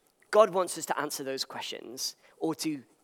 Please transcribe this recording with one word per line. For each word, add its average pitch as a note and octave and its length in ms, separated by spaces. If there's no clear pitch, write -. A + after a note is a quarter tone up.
God G#3 180
wants F3 300
us - 80
to - 120
answer D3 240
those C3+ 220
questions, - 680
or D#3+ 160
to, D3 260